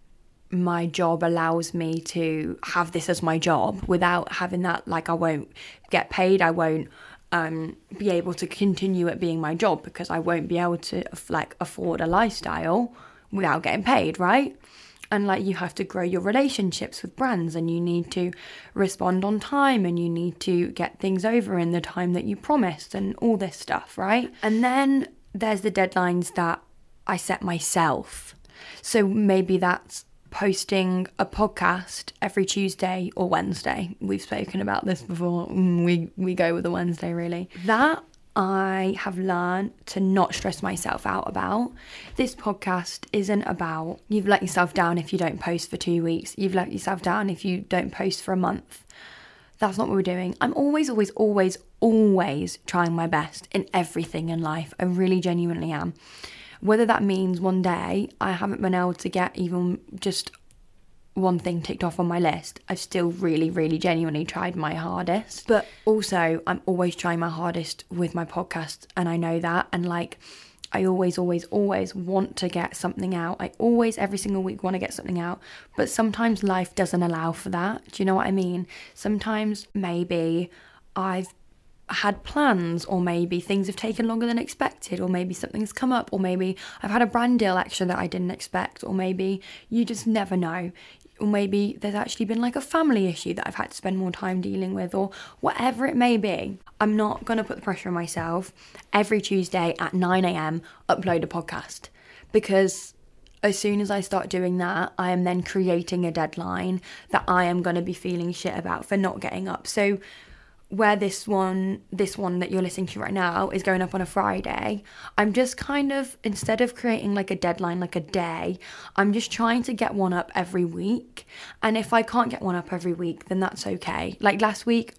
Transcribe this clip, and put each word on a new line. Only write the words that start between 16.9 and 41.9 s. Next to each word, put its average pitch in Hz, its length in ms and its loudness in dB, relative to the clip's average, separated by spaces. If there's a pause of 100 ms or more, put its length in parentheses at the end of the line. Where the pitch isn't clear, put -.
with - 140 -12
brands 175 400 0
and 165 140 0
you 170 100 0
need 170 320 0
to 180 180 -2 (440)
respond 185 500 2
on 208 160 0
time 269 460 2
and 175 120 0
you 170 120 0
need 170 300 -2
to 175 280 2
get - 320 -4
things 190 240 2
over 208 340 2
in 170 140 2
the 175 80 2
time 180 320 -2
that 175 120 0
you 202 120 -2
promised 202 580 0
and 196 220 -2
all 226 220 4
this 185 180 -4
stuff, - 400 -6
right? 220 340 0 (120)
And 220 200 4
then 269 460 4 (260)
there's 208 280 0
the 214 80 0
deadlines 180 640 2
that 170 280 0 (440)
I 190 100 0
set 175 260 -2
myself. 165 920 0 (460)
So 208 260 4
maybe 190 520 4
that's - 460 -2 (260)
posting 185 760 0 (120)
a 196 80 2
podcast 185 880 0 (100)
every 196 220 0
Tuesday 185 720 0
or 180 120 0
Wednesday. 180 720 -2
We've 196 220 -2
spoken 202 380 -4
about 202 240 0
this 185 180 -2
before. 175 460 -2
Mm, 175 360 4
we, 175 320 2
we 185 180 -2
go 170 200 2
with 175 120 -2
a 175 40 0
Wednesday, 175 420 -2
really. 170 380 -4 (160)
That 262 360 4 (320)
I 190 640 0
have 185 200 -6
learned 185 540 0 (140)
to - 140 -4
not 190 340 4
stress - 280 -4
myself - 440 -4
out - 220 -2
about. - 440 -2 (440)